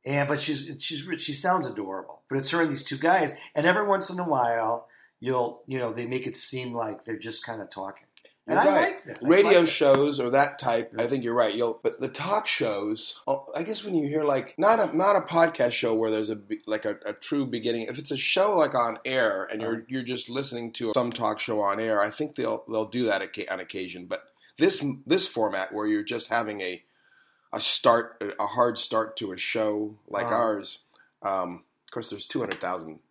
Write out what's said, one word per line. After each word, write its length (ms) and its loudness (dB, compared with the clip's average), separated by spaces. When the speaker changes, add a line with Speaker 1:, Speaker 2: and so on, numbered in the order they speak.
Speaker 1:
And, 240 2
but 100 0
she's, 400 -4
she's, 260 -6
she 160 -6
sounds 340 0
adorable. 600 -10
But 80 -2
it's 140 -2
her 100 2
and 100 2
these 140 -6
two 120 -6
guys. 360 2
And 140 0
every 180 4
once 240 0
in 100 -6
a 40 -4
while, 640 0
you'll, 480 -2
you 120 -4
know, 120 -2
they 140 -6
make 200 -4
it 120 -6
seem 360 -6
like 300 -6
they're 140 -8
just 280 -10
kinda 200 -8
talking. 400 -12
And 80 0
Speaker 2:
You're 80 6
Speaker 1:
I 40 4
Speaker 2:
right. 180 6
Speaker 1:
like 200 -6
that. 200 -12
I 20 2
Speaker 2:
Radio 320 8
Speaker 1:
like 60 6
that. 80 0
Speaker 2:
shows 480 6
or 80 0
that 300 4
type, 380 0
I 40 -2
Speaker 1:
Yeah. 80 0
Speaker 2:
think 160 0
you're 100 0
right. 180 4
You'll, 300 0
but 160 0
the 80 -2
talk 400 -2
shows, 800 -2
oh, 260 -2
I 100 -2
guess 200 -6
when 120 -4
you 120 2
hear, 160 0
like, 340 0
not 220 6
a, 160 2
not 220 6
a 40 4
podcast 520 4
show 200 0
where 160 2
there's 200 0
a 80 -4
be-, 280 -8
like, 200 -2
a, 200 -2
a 60 -4
true 340 -2
beginning. 420 -2
If 120 -8
it's 120 -10
a 40 -2
show, 400 2
like, 200 4
on 280 0
air 480 2
and 100 -6
you're, 120 -2
Speaker 1:
Uh-huh. 160 -4
Speaker 2:
you're 140 -4
just 260 -6
listening 440 -6
to 200 -4
some 180 2
talk 300 -2
show 200 -2
on 200 0
air, 200 2
I 100 2
think 260 -6
they'll, 320 -2
they'll 160 -2
do 220 -2
that 140 2
occa-, 300 -8
on 80 -4
occasion. 460 -10
But 180 -6
this, 280 2
this 220 2
format 460 -2
where 140 -4
you're 160 0
just 260 -6
having 320 -2
a, 200 -6
a 80 -4
start, 600 2
a 60 0
hard 320 2
start 400 -2
to 140 -6
a 60 -10
show 580 -2
like 180 -2
Speaker 1:
Uh-huh. 80 0
Speaker 2:
ours. 440 0
Um, 420 -4
of 60 -20
course, 180 -10
there's 160 -10
two 160 -4
hundred 180 -6
thousand 400 -6